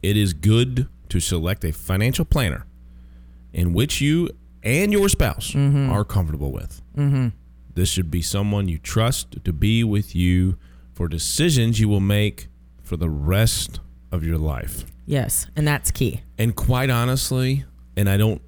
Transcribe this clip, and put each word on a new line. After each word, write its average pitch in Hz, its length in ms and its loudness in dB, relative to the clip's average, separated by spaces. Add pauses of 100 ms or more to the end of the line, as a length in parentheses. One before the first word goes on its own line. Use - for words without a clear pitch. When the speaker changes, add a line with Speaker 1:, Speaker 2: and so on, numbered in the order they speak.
Speaker 1:
it 101 140 2
is 98 160 2
good 120 540 2 (200)
to 90 140 0
select 87 420 -2
a 80 80 -2
financial 107 540 -2
planner 110 400 0 (880)
in 87 200 0
which 117 280 0
you 156 280 2 (340)
and 175 280 2
your 202 160 4
spouse - 440 0
Speaker 2:
Mm-hmm. 139 380 2
Speaker 1:
are 104 140 2
comfortable 76 480 -2
with. - 300 -10 (160)
Speaker 2:
Mm-hmm. 139 320 2 (440)
Speaker 1:
This 90 160 0
should 85 220 -2
be 85 100 -2
someone 101 460 -2
you 80 120 -4
trust - 680 -2
to 85 80 0
be 110 320 2
with 104 280 -2
you 90 440 2 (360)
for 85 140 -4
decisions 117 720 0
you 107 80 4
will 104 140 2
make 104 460 0 (360)
for 87 140 -6
the 82 120 -2
rest 85 680 0 (320)
of 82 140 -4
your 80 140 0
life. 76 440 -4 (220)
Speaker 2:
Yes, - 400 -2 (100)
and 151 120 0
that's 147 240 -2
key. - 300 -2 (180)
Speaker 1:
And 110 160 0
quite 127 340 0
honestly, 127 760 0 (320)
and 98 140 2
I 98 80 2
don't 107 300 2